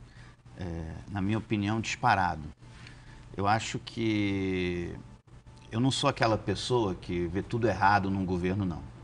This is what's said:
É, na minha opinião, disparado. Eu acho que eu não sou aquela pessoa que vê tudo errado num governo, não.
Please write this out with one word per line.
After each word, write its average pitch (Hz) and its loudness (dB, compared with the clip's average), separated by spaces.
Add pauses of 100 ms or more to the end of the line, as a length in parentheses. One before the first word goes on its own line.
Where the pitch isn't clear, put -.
(560)
É, 82 -6 (160)
na 101 -4
minha 101 0
opinião, 107 -2
disparado. 95 2 (960)
Eu 98 0
acho 110 0
que 95 0 (760)
eu 110 -2
não 131 4
sou 143 2
aquela 113 4
pessoa 104 0
que 87 -2
vê 87 -2
tudo 117 0
errado 98 4
num 98 0
governo, 92 0
não. 87 -4 (220)